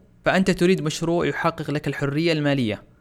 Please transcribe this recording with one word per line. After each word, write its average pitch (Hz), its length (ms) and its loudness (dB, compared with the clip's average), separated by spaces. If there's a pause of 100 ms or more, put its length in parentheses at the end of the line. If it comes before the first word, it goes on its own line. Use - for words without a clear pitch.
(260)
فأنت 185 260 4
تريد 175 300 2
مشروع 165 440 -2
يحقق 151 460 -4
لك 151 160 -4
الحرية 147 460 0
المالية 139 500 0 (180)